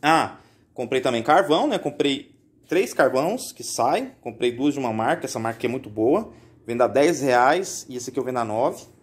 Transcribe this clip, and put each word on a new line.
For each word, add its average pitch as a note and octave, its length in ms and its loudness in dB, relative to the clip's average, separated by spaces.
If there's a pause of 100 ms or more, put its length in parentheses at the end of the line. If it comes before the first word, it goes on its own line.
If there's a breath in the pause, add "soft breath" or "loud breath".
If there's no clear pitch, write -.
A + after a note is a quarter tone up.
Ah, D3 380 2 (340 soft breath)
comprei B2+ 260 -2
também B2 240 0
carvão, F3 460 4
né? G#3 100 -2
Comprei - 560 -4 (320)
três G3+ 260 0
carvões D#3 600 0
que - 100 -14
saem. F3 560 -2
Comprei A#2+ 320 -2
duas C3+ 220 -2
de C3+ 80 -6
uma A#2+ 100 -2
marca. B2 340 -2
Essa - 140 -6
marca A2+ 260 -4
é A#2 40 0
muito B2 200 -6
boa. B2 440 0 (340 loud breath)
Vendo A#2+ 140 -2
a A#2+ 60 6
dez C#3 340 2
reais C#3 680 2
e B2+ 80 -12
esse B2 140 -8
aqui B2+ 100 -4
eu A#2+ 60 -4
vendo B2+ 140 -4
a A#2 40 0
nove. A2+ 400 -2 (200)